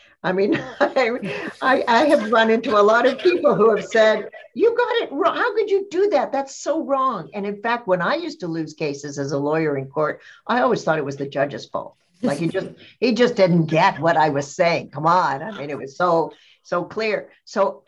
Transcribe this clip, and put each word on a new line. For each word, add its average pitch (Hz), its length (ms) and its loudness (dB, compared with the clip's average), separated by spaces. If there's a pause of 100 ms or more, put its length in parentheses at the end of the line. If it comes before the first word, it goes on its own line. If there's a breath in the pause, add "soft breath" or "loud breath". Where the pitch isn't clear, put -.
(220 soft breath)
I 180 120 -2
mean, 208 220 0
<laughs> - 240 -6
I, 254 720 -2 (100)
I, - 280 2
I 240 180 4
have 226 260 2
run 226 200 4
into 214 280 2
a 202 140 6
lot 240 140 4
of 254 100 0
people 294 380 2
who 202 200 4
have 185 100 -4
said, 220 440 2 (240 loud breath)
"You 403 240 2
got 466 200 0
it 392 140 -2
wrong. 302 240 0
How 403 200 -2
could 427 140 0
you 392 200 0
do 381 220 0
that? 254 200 0
That's 269 260 -6
so 285 280 -4
wrong." 262 480 -2
And 202 100 -6
in 202 160 -6
fact, 233 280 -4
when 180 160 2
I 233 120 0
used 339 260 -8
to 175 60 -6
lose 160 280 -6
cases 143 420 -6
as 139 140 -4
a 139 80 -2
lawyer 151 380 0
in 135 100 -6
court, 151 340 -4 (240 loud breath)
I 247 160 0
always 247 220 0
thought 156 160 0
it 135 60 -4
was 139 120 -8
the 139 100 -6
judge's 131 380 -4
fault. - 300 -10 (260)
Like, 143 160 -2
he 165 120 -2
just, 185 180 -4 (320 loud breath)
he 233 140 2
just 240 220 2
didn't 175 300 4
get 170 340 2
what 165 180 2
I 156 120 4
was 143 260 -4
saying. 170 360 0
Come 151 160 -4
on. 160 340 2
I 202 160 -10
mean, 143 120 -10
it 139 80 -8
was 139 180 -14
so, 165 380 0 (300 loud breath)
so 175 200 -4
clear. 214 460 -6 (160 loud breath)
So - 420 -2